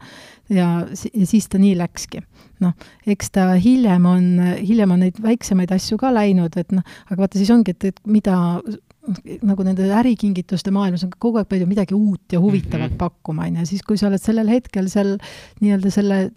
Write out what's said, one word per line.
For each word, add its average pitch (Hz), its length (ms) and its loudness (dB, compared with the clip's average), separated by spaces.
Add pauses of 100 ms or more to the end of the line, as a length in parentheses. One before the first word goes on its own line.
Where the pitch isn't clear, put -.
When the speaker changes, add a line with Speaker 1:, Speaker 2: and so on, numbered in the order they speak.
(480)
Speaker 1:
Ja 180 240 2 (160)
si-, - 260 -12
ja 190 160 0
siis 214 180 2
ta 190 140 0
nii 196 160 4
läkski. - 460 -8 (360)
Noh, 175 140 0 (280)
eks - 300 -4
ta 185 200 2
hiljem 185 560 4
on, 180 180 4 (280)
hiljem 202 380 2
on 180 140 4
neid 185 160 -4
väiksemaid 202 500 0
asju 190 280 -2
ka 262 120 0
läinud, 196 460 0
et 175 160 -4
noh, 190 100 0 (200)
aga 185 180 -6
vaata, 196 160 -2
siis 196 160 2
ongi, 220 240 2
et, 190 160 -4
et - 100 -20
mida 208 320 2 (1080)
nagu 196 200 0
nende 190 240 0
ärikingituste 202 880 0
maailmas 185 320 0
on 180 80 -8
kogu 233 240 -2
aeg 202 140 -4
palju 185 180 0
midagi 196 240 -2
uut 202 400 -2
ja 180 80 2
huvitavat 180 480 -2
Speaker 2:
Mhm. - 80 -6
Speaker 1:
pakkuma, 160 480 -8
on 170 140 -4
ju. 170 60 -4
Siis, 185 200 -8
kui 214 160 -2
sa 202 60 0
oled 196 160 -2
sellel 220 260 0
hetkel 214 400 -2
seal 202 220 0 (500)
nii-öelda 202 320 2
selle, 202 240 0 (200)